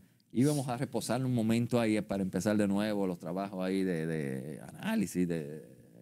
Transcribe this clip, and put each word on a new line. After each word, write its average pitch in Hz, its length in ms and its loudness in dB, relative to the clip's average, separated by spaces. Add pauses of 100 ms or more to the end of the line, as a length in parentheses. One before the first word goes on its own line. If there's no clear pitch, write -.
(320)
íbamos 139 360 2
a 120 80 -2
reposar 127 480 -2
un 127 100 0
momento 117 460 2
ahí 107 220 4
para 98 200 -2
empezar 98 340 0
de 104 120 4
nuevo 101 380 0
los 90 120 -2
trabajos 92 460 -4
ahí 95 200 2
de, 82 220 0
de 69 540 -4
análisis 92 680 -2
de, 76 380 -4 (380)